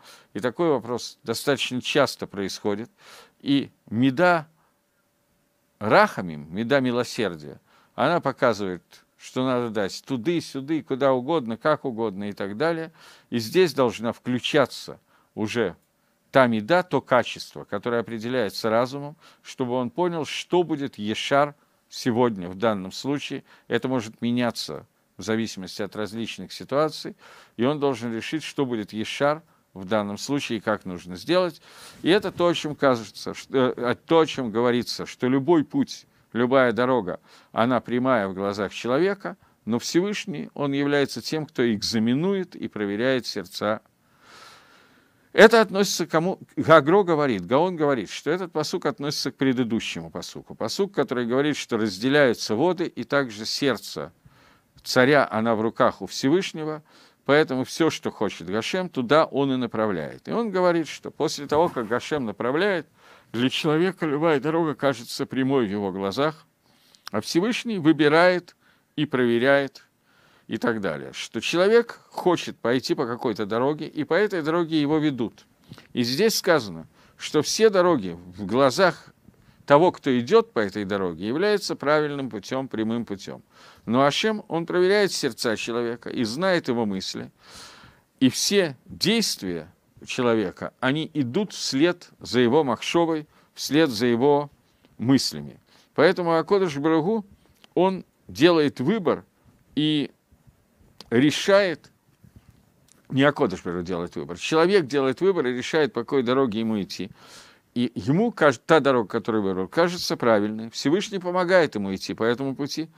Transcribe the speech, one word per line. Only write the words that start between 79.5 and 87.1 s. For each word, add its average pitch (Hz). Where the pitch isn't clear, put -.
того, 156
кто 127
идет 214
по -
этой 101
дороге, 95
являются 170
правильным 143
путем, 127
прямым 110
путем. 82
Но 123
Ашем, 214
он 160
проверяет 185
сердца 117
человека 117
и 123
знает 165
его 120
мысли. 107